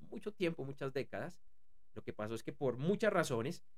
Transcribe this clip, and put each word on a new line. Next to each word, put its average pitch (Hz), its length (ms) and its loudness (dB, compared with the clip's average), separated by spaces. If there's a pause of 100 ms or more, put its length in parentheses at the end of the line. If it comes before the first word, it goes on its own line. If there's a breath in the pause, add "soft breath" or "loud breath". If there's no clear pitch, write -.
mucho - 320 -6
tiempo, 165 320 0
muchas 139 280 -4
décadas, 131 460 -2 (560)
lo 110 80 -6
que - 120 -4
pasó 107 200 -2
es 110 80 -2
que 151 120 -4
por 123 240 2
muchas 202 340 4
razones 143 500 4 (140)